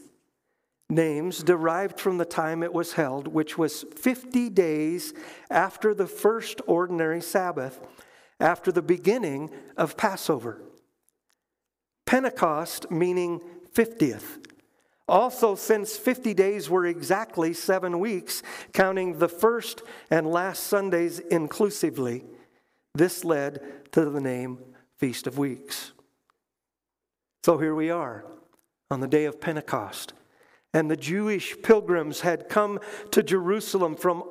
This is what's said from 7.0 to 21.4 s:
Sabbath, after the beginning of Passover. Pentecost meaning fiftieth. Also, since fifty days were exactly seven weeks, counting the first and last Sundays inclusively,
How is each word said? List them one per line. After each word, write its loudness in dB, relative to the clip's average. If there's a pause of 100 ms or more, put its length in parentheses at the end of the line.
Sabbath, -4 (540)
after 2
the 2
beginning 0 (240)
of -2
Passover. -2 (1500)
Pentecost 0
meaning 0 (320)
fiftieth. 0 (680)
Also, 4
since 0
fifty 0
days 2
were 2
exactly 0
seven 0
weeks, -4 (280)
counting 2
the 6
first 0 (280)
and 4
last -2
Sundays 0
inclusively, 0 (720)